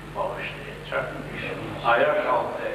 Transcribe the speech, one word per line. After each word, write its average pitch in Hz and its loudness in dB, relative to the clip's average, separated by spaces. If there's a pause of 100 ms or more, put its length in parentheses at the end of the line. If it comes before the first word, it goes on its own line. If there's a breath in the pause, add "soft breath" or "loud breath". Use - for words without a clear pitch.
(160)
bağışlayacak. - -4 (720)
Ayak 127 6
altı 151 2 (120)